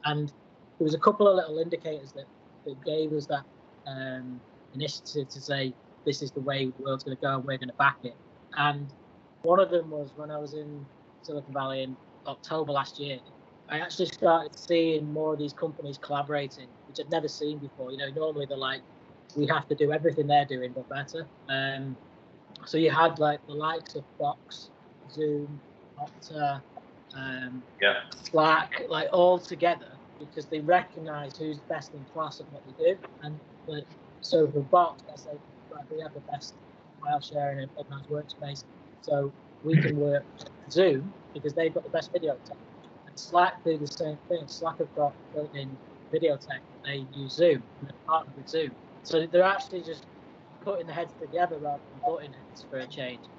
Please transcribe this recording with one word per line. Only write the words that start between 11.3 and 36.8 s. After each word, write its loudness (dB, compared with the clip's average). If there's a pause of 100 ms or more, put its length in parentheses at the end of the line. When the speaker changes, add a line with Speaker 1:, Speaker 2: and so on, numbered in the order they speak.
Speaker 1:
Valley -2
in -8 (280)
October -4
last -2
year, -6 (500)
I -4
actually -2
started 4
seeing 2
more 0
of -4
these -4
companies -6
collaborating, -4 (200)
which -12
I'd -6
never 0
seen -4
before. -10
You -8
know, -6
normally -2
they're -6
like, -4 (540)
"We 2
have 2
to 2
do 4
everything 2
they're 6
doing, -6
but -10
better." -8 (220)
Um, -2 (680)
so -2
you 6
had, 4
like, 2
the -12
likes -4
of -8 (140)
Box, -6 (420)
Zoom, -4 (380)
Okta, -6 (540)
um, -8 (200)
Speaker 2:
Yeah. 4
Speaker 1:
Slack, 2
like, -2
all 8
together 0 (280)
because -10
they -4
recognise 0
who's -6
best -8
in -14
class -6
at -16
what -16
they -2
do. 6 (240)
And, -10 (280)
like, -8 (360)
so 4
for 0
Box, 4
they -16
say, -14 (320)
"Right, -14
we -6
have -12
the -12
best -10 (460)